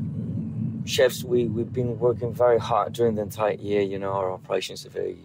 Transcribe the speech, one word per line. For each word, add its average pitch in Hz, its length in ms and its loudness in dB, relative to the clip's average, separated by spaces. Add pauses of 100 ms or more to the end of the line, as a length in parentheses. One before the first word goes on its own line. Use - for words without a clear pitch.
(840)
chefs, - 380 2
we, 120 220 2
we've 110 260 -2
been 120 280 -2
working 117 340 0
very 120 260 6
hard 110 340 0
during 113 220 2
the 107 60 -2
entire 104 320 0
year. 101 280 0
You 98 180 -2
know, 98 120 -2
our 98 220 0
operations 95 520 -4
are 92 40 -16
very, 92 360 -4